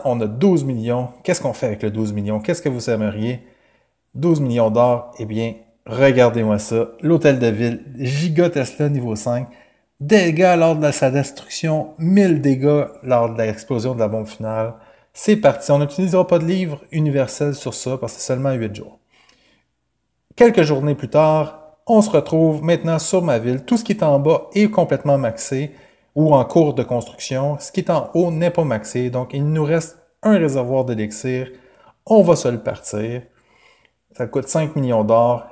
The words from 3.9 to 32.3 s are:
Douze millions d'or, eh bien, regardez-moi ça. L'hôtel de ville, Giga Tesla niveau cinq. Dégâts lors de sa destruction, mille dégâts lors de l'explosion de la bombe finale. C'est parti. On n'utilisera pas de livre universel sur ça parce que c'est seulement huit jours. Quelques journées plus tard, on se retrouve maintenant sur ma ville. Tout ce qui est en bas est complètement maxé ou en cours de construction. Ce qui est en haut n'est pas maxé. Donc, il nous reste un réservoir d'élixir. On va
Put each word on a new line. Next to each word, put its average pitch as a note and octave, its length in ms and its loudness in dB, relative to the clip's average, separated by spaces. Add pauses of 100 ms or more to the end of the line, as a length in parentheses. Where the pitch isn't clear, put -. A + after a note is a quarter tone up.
Douze D#3 260 0
millions A#2 300 2
d'or, A#2+ 480 2
eh A#2 80 -10
bien, A2 300 -6 (280)
regardez-moi A#2 760 4
ça. A2+ 280 -2 (160)
L'hôtel D3+ 360 4
de A#2+ 100 2
ville, A2+ 360 -2 (140)
Giga D3+ 500 0
Tesla D3 400 -4
niveau B2 260 -4
cinq. A#2+ 340 -6 (520)
Dégâts F3 560 4
lors E3 200 4
de D3+ 140 0
sa C#3 200 2
destruction, D3+ 880 -4
mille F3 420 4
dégâts C#3 460 2 (160)
lors A#2 320 0
de A2+ 80 -2
l'explosion A2+ 520 -4
de A2+ 60 -4
la G#2+ 80 0
bombe G#2+ 180 -6
finale. A2 500 -8 (360)
C'est - 240 0
parti. D3 340 2
On C#3+ 100 4
n'utilisera F3+ 460 0
pas E3+ 120 2
de D#3+ 80 -4
livre F3 340 -4 (120)
universel D3 640 -2
sur C3 200 -10
ça C3 240 -6
parce B2 160 -10
que - 60 -12
c'est - 80 -6
seulement C3+ 240 -2
huit A2+ 220 -6
jours. - 240 -18 (1400)
Quelques A#3 280 6
journées D3 320 0
plus C3+ 160 -8
tard, D3+ 500 2 (260)
on A3 140 6
se G#3+ 80 4
retrouve D#3 560 2
maintenant E3 340 0
sur - 220 0
ma D3+ 180 0
ville. B2 240 -4
Tout A#3+ 140 0
ce G#3+ 80 -2
qui - 80 0
est G#3+ 100 -6
en D3 160 4
bas D3 360 0
est G#3 160 4
complètement C#3+ 480 0
maxé C#3 560 -4 (400)
ou D3+ 200 4
en C3 120 6
cours D#3 260 4
de B2 100 -2
construction. C3 800 -6
Ce - 100 -12
qui F#3 100 -6
est F3+ 100 -2
en D3+ 240 -2
haut F3 160 2
n'est E3+ 200 -2
pas E3+ 140 0
maxé. B2 460 -4
Donc, B2+ 240 -6
il C#3+ 120 -2
nous D#3 180 0
reste D#3+ 340 -2 (240)
un G#3+ 160 4
réservoir C3+ 480 0
d'élixir. B2 640 -4 (560)
On A3 160 6
va E3 140 4